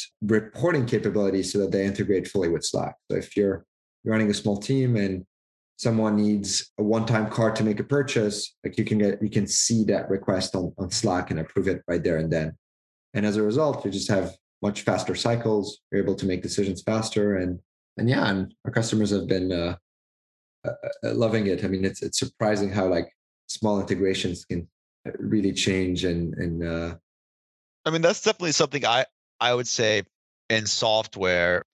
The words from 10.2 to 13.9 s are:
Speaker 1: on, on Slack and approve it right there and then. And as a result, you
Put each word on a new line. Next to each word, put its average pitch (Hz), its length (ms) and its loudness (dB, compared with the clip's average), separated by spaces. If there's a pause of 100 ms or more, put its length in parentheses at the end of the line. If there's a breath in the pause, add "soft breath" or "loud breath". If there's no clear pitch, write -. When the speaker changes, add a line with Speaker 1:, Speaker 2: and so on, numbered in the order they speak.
Speaker 1:
on, 90 240 -2
on 95 100 -4
Slack 90 440 0
and 80 80 -2
approve 90 260 -2
it 90 220 -2
right 85 160 0
there 85 140 2
and 80 140 0
then. 80 240 -2 (580)
And 104 120 0
as 104 100 2
a 110 60 2
result, 131 420 0
you 101 60 -2